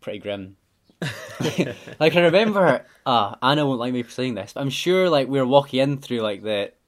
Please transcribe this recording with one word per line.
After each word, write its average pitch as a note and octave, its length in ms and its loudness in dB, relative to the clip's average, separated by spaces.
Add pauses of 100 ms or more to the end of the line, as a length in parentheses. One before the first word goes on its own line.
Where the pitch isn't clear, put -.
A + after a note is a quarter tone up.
pretty G#2+ 180 -10
grim." G2+ 380 -10 (440)
<laughs> E3+ 40 -6 (920)
Like, D#3+ 160 2
I F3 60 6
remember, F#3 640 2 (200)
uh, A#2 360 0
Anna C#3+ 240 2
won't C3 140 -2
like B2+ 140 -4
me B2 100 -4
for - 80 -16
saying B2 240 -6
this, G2 180 -10
but - 80 -8
I'm C#3 80 -2
sure, F3+ 400 0
like, C#3 180 2
we C#3 120 0
were C3 80 2
walking C#3 320 4
in C#3 180 0
through, B2 240 -6
like, G#2 220 -4
the, G#2 280 -2 (160)